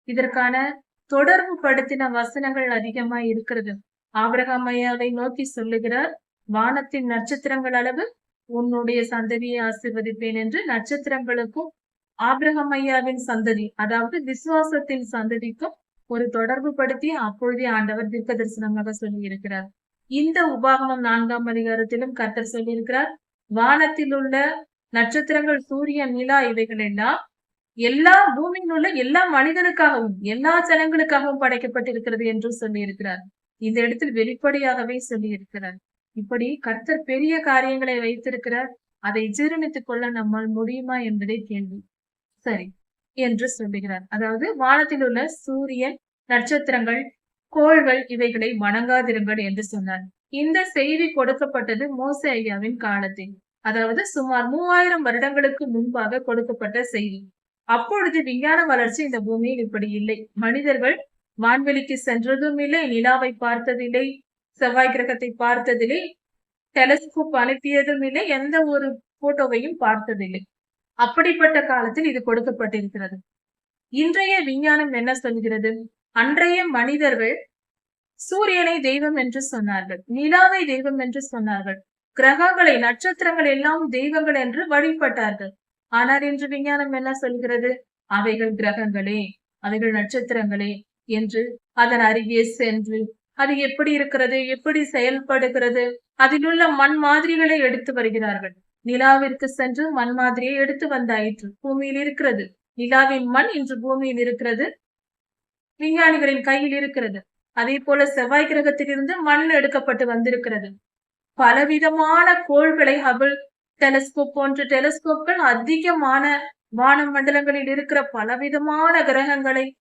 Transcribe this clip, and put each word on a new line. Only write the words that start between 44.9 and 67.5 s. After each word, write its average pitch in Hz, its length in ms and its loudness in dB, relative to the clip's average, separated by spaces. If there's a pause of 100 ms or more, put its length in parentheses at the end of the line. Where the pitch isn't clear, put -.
உள்ள 247 240 0
சூரியன், 262 680 -6 (280)
நட்சத்திரங்கள், 240 920 0 (300)
கோள்கள் 294 600 6
இவைகளை 240 520 -2
வணங்காதிருங்கள் 220 840 0
என்று 196 200 -4
சொன்னார். 190 400 -8 (240)
இந்த 320 380 0
செய்தி 311 460 0
கொடுக்கப்பட்டது 269 840 -2
மோசே 277 360 -4
ஐயாவின் 220 440 -4
காலத்தில், 202 640 -6 (220)
அதாவது 226 460 -2
சுமார் 262 420 -2
மூவாயிரம் 349 540 2
வருடங்களுக்கு 277 640 0
முன்பாக 240 520 -2
கொடுக்கப்பட்ட 226 640 -4
செய்தி. 202 440 -6 (360)
அப்பொழுது 311 600 0
விஞ்ஞான 262 420 2
வளர்ச்சி 247 380 0
இந்த 254 160 -4
பூமியில் 226 440 -2
இப்படி 208 280 -4
இல்லை. 214 420 -4
மனிதர்கள் 262 640 0 (440)
வான்வெளிக்கு 269 520 2
சென்றதும் 262 640 -2
இல்லை, 285 320 0
நிலாவை 247 480 2
பார்த்ததில்லை, 247 840 -2 (300)
செவ்வாய் 247 400 2
கிரகத்தை 240 460 -4
பார்த்ததில்லை, 240 800 0 (560)
டெலஸ்கோப் 302 600 2
அனுப்பியதும் 277 720 0